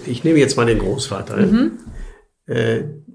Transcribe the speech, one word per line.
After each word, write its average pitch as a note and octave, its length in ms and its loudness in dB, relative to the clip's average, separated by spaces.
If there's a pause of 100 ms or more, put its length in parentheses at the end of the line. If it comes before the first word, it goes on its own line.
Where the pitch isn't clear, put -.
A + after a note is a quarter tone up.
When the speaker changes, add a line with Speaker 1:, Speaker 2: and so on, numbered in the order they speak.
Speaker 1:
ich A#2 180 -4
nehme D#3+ 140 4
jetzt C3 180 2
mal A#2+ 100 2
den A2+ 120 4
Großvater, G2+ 580 -4
Speaker 2:
Mhm. A3 360 4 (720)
Speaker 1:
äh, A#2+ 380 0 (300)